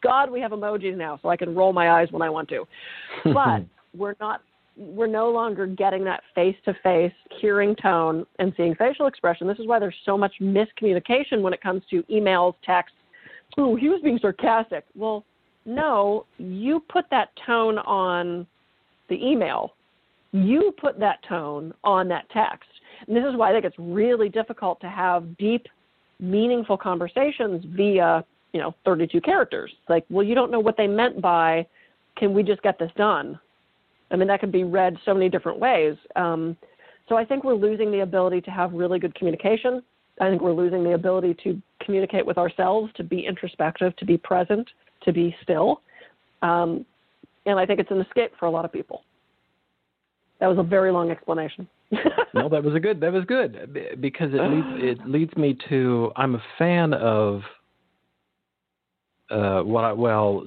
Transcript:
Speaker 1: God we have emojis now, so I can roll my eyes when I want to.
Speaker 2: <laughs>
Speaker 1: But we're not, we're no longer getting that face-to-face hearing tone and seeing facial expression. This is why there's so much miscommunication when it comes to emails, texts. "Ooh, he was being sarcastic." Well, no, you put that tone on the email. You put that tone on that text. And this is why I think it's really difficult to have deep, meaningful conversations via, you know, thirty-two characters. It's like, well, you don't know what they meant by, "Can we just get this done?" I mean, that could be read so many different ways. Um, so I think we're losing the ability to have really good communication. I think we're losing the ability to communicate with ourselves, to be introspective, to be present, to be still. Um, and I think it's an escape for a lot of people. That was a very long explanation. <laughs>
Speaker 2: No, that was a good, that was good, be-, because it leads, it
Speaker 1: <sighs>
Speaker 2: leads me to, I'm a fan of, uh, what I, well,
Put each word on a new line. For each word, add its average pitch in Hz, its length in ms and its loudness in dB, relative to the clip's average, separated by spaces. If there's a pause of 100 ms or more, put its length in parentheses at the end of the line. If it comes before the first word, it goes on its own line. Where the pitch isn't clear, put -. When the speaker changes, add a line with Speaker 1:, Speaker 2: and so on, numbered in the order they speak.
Speaker 1:
God 262 300 2
we 247 100 -6
have 226 100 -6
emojis 208 460 -6
now, 156 240 -8
so 170 80 -4
I 175 80 0
can 175 160 -6
roll 185 200 4
my 175 180 4
eyes 165 200 6
when 165 100 -4
I 160 80 -2
want 156 200 -6
to. 135 160 -6 (300)
Speaker 2:
<laughs> - 380 -2
Speaker 1:
But 202 300 2 (320)
we're 202 240 -6
not, 214 220 -6 (360)
we're 165 300 -6
no 220 220 0
longer 226 380 -2
getting 190 380 -2
that 185 160 -4 (120)
face-to-face 185 800 2 (260)
hearing 208 360 2
tone 165 500 0 (140)
and 190 180 0
seeing 170 180 2
facial 269 300 0
expression. - 420 -2
This 208 120 -4
is 226 80 -10
why 233 120 2
there's 185 160 -4 (100)
so 202 120 0
much 196 240 0
miscommunication 214 1000 0
when 185 120 0
it - 80 -8
comes 190 300 -4
to 175 120 0
emails, 190 520 2 (100)
texts. 180 320 0 (640)
"Ooh, 254 160 4
he 254 140 0
was 359 120 2
being 254 180 2
sarcastic." 220 640 0 (120)
Well, 214 280 -6 (420)
no, 220 600 0 (120)
you 220 520 -4
put 359 220 -2
that 240 180 0 (160)
tone 226 340 2
on 175 640 -2 (640)
the 185 60 -2
email. 220 580 -2 (580)
You 247 460 4
put 277 220 -2
that 208 200 0 (100)
tone 156 440 -6 (100)
on 190 260 2
that 170 220 -4
text. - 380 -2 (380)
And 214 80 -2
this 240 80 2
is 269 120 -2
why 220 140 2
I 196 40 4
think 220 120 2
it's 175 140 -6
really 208 500 2
difficult 220 520 -4
to 180 80 -12
have 180 480 -2
deep, 233 280 0 (540)
meaningful 214 580 0
conversations 190 880 -2 (100)
via, 180 500 2 (280)
you 165 80 -4
know, 160 240 -6
thirty-two 170 380 2
characters. - 580 -2
It's - 100 -20
like, 170 200 2
well, 196 160 2
you 226 100 0
don't 247 160 2
know 233 80 0
what 220 160 2
they 208 120 2
meant 220 340 0
by, 165 440 2 (520)
"Can 202 160 0
we 208 100 4
just 190 180 0
get 190 160 0
this 170 200 -6
done?" 165 420 0 (720)
I 180 60 -2
mean, 185 100 2
that 196 120 2
could 202 120 -4
be 185 120 2
read 180 400 2
so 196 120 2
many 185 140 2
different 175 300 -4
ways. 170 360 2 (200)
Um, 165 400 -2 (540)
so 226 80 2
I 226 80 0
think 269 180 -4
we're 262 120 2
losing 214 360 0
the 196 100 0
ability 185 400 0
to 190 100 -14
have 180 200 -2
really 180 280 -2
good 170 160 -6
communication. 220 640 -2 (400)
I 190 80 2
think 190 140 0
we're 175 100 2
losing 175 300 0
the 170 100 2
ability 180 500 0
to 190 160 -2 (240)
communicate 190 400 0
with - 140 -2
ourselves, 185 600 0
to 208 60 -8
be 175 220 -4
introspective, 180 720 -4
to - 100 -10
be 175 100 4
present, 185 540 -2 (360)
to 185 60 2
be 170 300 0
still. 170 400 0 (640)
Um, 170 420 0 (600)
and 196 120 2
I 185 60 4
think 202 140 0
it's 185 120 -2
an 190 80 0
escape 226 400 0
for 175 60 -2
a 170 60 2
lot 165 120 -2
of 170 80 -8
people. - 300 -10 (1400)
That 190 80 2
was 185 120 2
a 185 40 2
very 190 280 2
long 175 200 2
explanation. 160 560 -6 (240)
<laughs> 214 60 -2 (360)
Speaker 2:
No, - 160 0
that 151 140 2
was 147 120 0
a 160 60 2
good, 196 180 0
that 165 140 0
was 185 100 0
good, 160 500 -2
be-, - 240 -8
because 139 360 -4
it 139 80 2
leads, 131 600 0
it 110 60 -12
Speaker 1:
<sighs> - 20 -
Speaker 2:
leads 156 280 0
me 143 200 2 (120)
to, 123 480 2
I'm 131 180 2
a 113 80 -6 (160)
fan 170 340 2
of, 107 480 2 (1900)
uh, 101 320 0
what 110 220 0
I, 113 100 0
well, 107 540 2